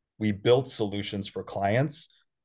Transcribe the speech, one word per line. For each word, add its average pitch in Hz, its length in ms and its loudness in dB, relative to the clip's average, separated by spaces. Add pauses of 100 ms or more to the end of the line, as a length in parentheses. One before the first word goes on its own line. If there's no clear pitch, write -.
(180)
we 107 140 2
built 120 340 4
solutions 101 640 -4
for 95 160 -10
clients, 113 800 -2 (200)